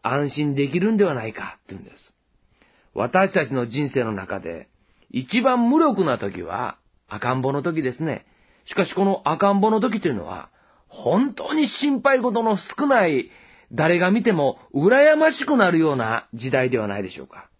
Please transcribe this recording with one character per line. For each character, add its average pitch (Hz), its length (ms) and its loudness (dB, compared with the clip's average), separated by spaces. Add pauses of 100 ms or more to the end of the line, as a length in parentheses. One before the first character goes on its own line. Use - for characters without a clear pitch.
安 143 280 -2
心 147 240 -2
で 139 140 0
き 160 100 -2
る 208 140 2
ん 220 60 2
で 202 60 6
は 165 100 0
な 113 120 -6
い 110 60 -8
か - 300 -14
っ - 40 -20
て - 80 -16
い 95 40 -14
う - 20 -16
ん 98 40 -20
で - 60 -20
す。 - 240 -20 (760)
私 185 400 0
た 156 140 0
ち 127 80 -6
の 120 140 -2
人 135 200 -4
生 127 160 -2
の 110 80 -4
中 95 260 -8
で、 85 300 -12 (420)
一 156 320 -2
番 247 280 2
無 302 80 4
力 262 260 2
な 127 140 0
時 95 240 -8
は 98 360 -8 (300)
赤 113 260 -4
ん 131 60 -2
坊 131 120 -2
の 143 100 -4
時 160 200 -4
で 127 120 -2
す 156 80 -10
ね。 151 240 -6 (400)
し - 80 -14
か 185 100 0
し - 100 -8
こ 190 100 0
の 196 200 0
赤 160 280 2
ん 202 80 2
坊 214 100 4
の 220 100 2
時 220 200 -2
と 175 80 -2
い - 20 0
う 123 40 -2
の 87 120 -6
は、 85 240 -14 (380)
本 208 460 0
当 - 200 -6
に 302 140 2
心 269 320 -2
配 269 200 4
事 233 220 0
の 220 140 2
少 - 300 -6
な 240 200 4
い、 139 240 0 (420)
誰 160 260 2
が 180 120 2
見 220 120 2
て 233 100 2
も 147 260 0 (160)
羨 269 420 6
ま 311 160 4
し 285 140 -8
く 294 100 2
な 190 140 4
る 165 80 2
よ 156 160 2
う - 20 -2
な 113 380 -2
時 120 160 -8
代 127 200 2
で 123 80 0
は 107 80 -2
な 101 120 -4
い 104 40 -6
で 92 80 -8
し 73 100 -18
ょ 67 40 -14
う - 20 -20
か。 - 220 -20 (120)